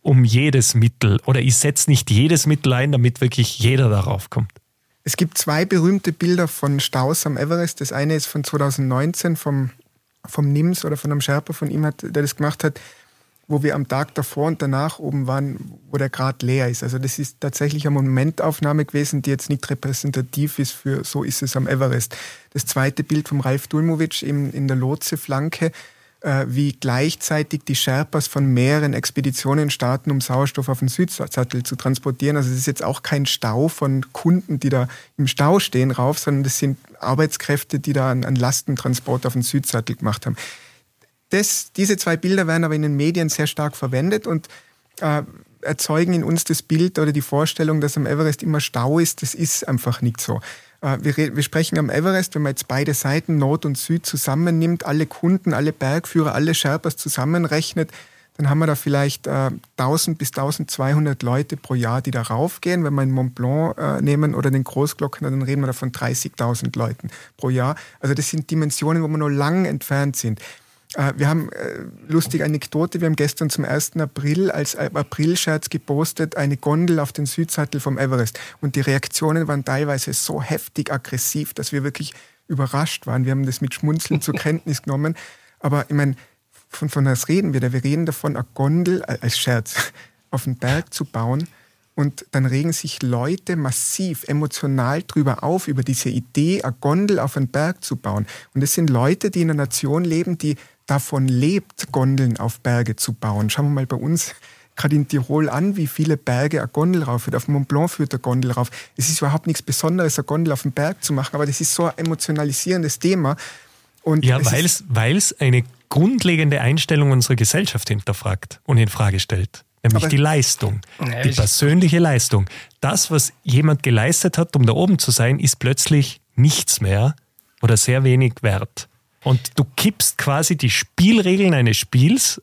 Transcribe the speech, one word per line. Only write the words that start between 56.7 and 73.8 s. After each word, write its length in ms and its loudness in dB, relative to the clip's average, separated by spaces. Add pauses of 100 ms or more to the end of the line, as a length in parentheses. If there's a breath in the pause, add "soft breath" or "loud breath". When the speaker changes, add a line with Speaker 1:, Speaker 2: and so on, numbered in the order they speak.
Speaker 2:
zusammenrechnet, 960 -2 (460 loud breath)
dann 140 0
haben 80 2
wir 80 2
da 100 0
vielleicht, 500 -2
äh, 240 -2 (260)
tausend 420 0
bis 140 -4
tausendzweihundert 880 -2
Leute 340 -2
pro 180 -8
Jahr, 280 0
die 80 -4
da 120 -2
raufgehen. 640 -2
Wenn 100 -2
wir 80 0
den 100 0
Mont 220 -2
Blanc, 440 -2
äh, 240 -2
nehmen 320 2
oder 160 0
den 120 2
Großglockner, 680 -4
dann 120 -2
reden 200 -2
wir 60 -2
da 40 -4
von 180 -6
dreißigtausend 840 -4
Leuten 340 -4 (280 loud breath)
pro 100 -2
Jahr. 260 0 (240 loud breath)
Also 160 -2
das 140 -4
sind 220 -6
Dimensionen, 520 0
wo 60 -2
wir 100 -2
noch 100 0
lang 360 0
entfernt 520 -2
sind. 240 -4 (540 loud breath)
Äh, 220 0
wir 120 2
haben, 240 0
äh, 320 -10 (240)
lustige 360 0
Anekdote, 560 -2
wir 60 0
haben 100 2
gestern 340 0
zum 140 -2
ersten 360 -2